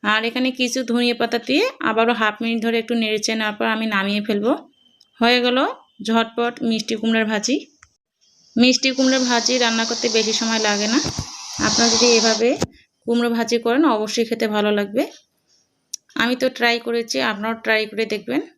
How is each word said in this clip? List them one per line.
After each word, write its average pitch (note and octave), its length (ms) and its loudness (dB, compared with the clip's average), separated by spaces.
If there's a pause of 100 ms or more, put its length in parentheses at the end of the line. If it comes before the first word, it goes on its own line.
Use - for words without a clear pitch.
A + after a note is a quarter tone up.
আর G#3+ 220 2
এখানে B3+ 260 0
কিছু B3+ 280 -2 (120)
ধনিয়া A#3+ 260 2
পাতা A#3 280 0
দিয়ে C#4+ 180 2 (260)
আবারও A3+ 240 2
হাফ G#3+ 280 0
মিনিট A#3 220 -2
ধরে A3+ 160 0
একটু A3+ 160 -4
নেড়েচেড়ে A3 440 -2
নেওয়ার G#3+ 180 -4
পর A3+ 100 -2
আমি A3 200 -2
নামিয়ে G3+ 380 0
ফেলবো। G#3 260 0 (680)
হয়ে A#3+ 220 4
গেল B3 160 2 (480)
ঝটপট A3+ 480 0 (100)
মিষ্টি A3+ 340 -2
কুমড়ার A3+ 320 2
ভাজি। A3 260 0 (1000)
মিষ্টি B3+ 360 4
কুমড়ার C4 360 2
ভাজি A#3+ 300 0
রান্না A3+ 280 2
করতে A#3 240 -4
বেশি A3 240 0
সময় A3+ 340 -2
লাগে G#3 200 0
না। A#3+ 120 2 (640)
আপনারা G#3+ 280 2
যদি A3+ 240 4
এভাবে A3 340 2 (580)
কুমড়ো A#3 220 0
ভাজি A#3 300 0
করেন A#3+ 240 2 (100)
অবশ্যই G#3+ 340 -2
খেতে A3+ 200 -2
ভালো G#3 320 0
লাগবে। G#3 260 -2 (1200)
আমি B3 180 2
তো C4 80 2
ট্রাই A#3 300 0
করেছি, A#3 380 -4 (140)
আপনারাও G#3+ 300 -4
ট্রাই A3 260 2
করে G#3+ 180 -4
দেখবেন। A#3 360 -4 (160)